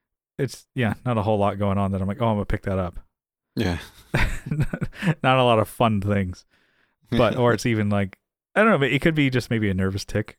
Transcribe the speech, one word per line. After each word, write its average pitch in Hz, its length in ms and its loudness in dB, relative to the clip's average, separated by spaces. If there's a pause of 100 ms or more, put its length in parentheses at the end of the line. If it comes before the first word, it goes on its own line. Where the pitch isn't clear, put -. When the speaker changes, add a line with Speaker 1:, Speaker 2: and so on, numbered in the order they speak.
(380)
Speaker 1:
it's, - 280 -8 (100)
yeah, 117 180 0 (100)
not 120 140 0
a 104 40 0
whole 107 160 0
lot 101 200 0
going 101 200 0
on 98 120 0
that 98 100 -2
I'm 95 60 -4
like, 101 160 -6
"Oh, 117 60 0
I'm 107 80 0
gonna 101 80 -4
pick - 180 -4
that 95 160 -4
up." 87 220 -6 (580)
Speaker 2:
Yeah. 92 200 0 (340)
Speaker 1:
<laughs> 143 60 -2 (1040)
Not 131 160 4
a 127 40 4
lot 120 160 4
of 107 80 2
fun 110 360 0
things. 98 420 -2 (640)
But, 117 260 2
Speaker 2:
<laughs> - 20 -2
Speaker 1:
or 120 160 4
it's 104 100 -4
even 107 240 0
like, 101 300 -2 (360)
I 190 60 4
don't 220 100 6
know, 190 80 4
but 135 140 2
it 135 80 0
could 165 140 2
be 143 160 2
just 127 180 -2
maybe 107 220 0
a 95 40 0
nervous 95 300 -2
tick - 340 -6